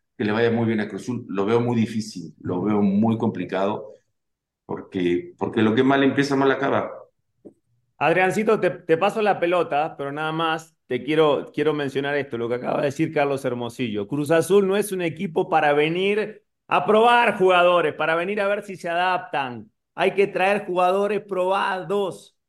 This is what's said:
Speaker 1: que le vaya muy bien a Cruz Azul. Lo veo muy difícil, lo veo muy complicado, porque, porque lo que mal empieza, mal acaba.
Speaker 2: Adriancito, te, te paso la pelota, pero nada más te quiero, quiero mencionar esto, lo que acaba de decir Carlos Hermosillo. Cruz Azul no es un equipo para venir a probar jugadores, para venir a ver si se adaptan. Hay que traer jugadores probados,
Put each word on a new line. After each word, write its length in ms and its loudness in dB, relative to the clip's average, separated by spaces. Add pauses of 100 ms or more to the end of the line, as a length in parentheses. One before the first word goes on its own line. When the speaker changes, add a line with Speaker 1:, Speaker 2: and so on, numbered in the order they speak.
(160)
Speaker 1:
que 80 -4
le 80 0
vaya 180 2
muy 160 0
bien 140 0
a 80 -4
Cruz 140 -10
Azul. 260 -8
Lo 180 -2
veo 140 2
muy 160 0
difícil, 640 -4
lo 220 -4
veo 180 2
muy 380 2
complicado, 720 -4 (760)
porque, 720 -2
porque 260 -2
lo 120 2
que 80 2
mal 220 2
empieza, 320 0
mal 160 2
acaba. 400 -2 (1080)
Speaker 2:
Adriancito, 600 2
te, 100 2
te 260 0
paso 240 0
la 180 0
pelota, 580 0
pero 140 -6
nada 220 -6
más 420 -4 (120)
te 180 -4
quiero, 480 2
quiero 220 0
mencionar 420 -4
esto, 220 -4
lo 100 -4
que 60 -2
acaba 240 -4
de 80 -2
decir 260 -2
Carlos 320 0
Hermosillo. 640 -4
Cruz 220 -4
Azul 360 4
no 100 0
es 140 -2
un 120 -4
equipo 460 -4
para 260 4
venir 680 0 (240)
a 200 0
probar 500 6
jugadores, 580 4
para 200 0
venir 260 -2
a 80 0
ver 140 -2
si 140 -12
se 120 -10
adaptan. 840 -2 (240)
Hay 200 0
que 140 4
traer 360 0
jugadores 560 0
probados, 1160 -4 (120)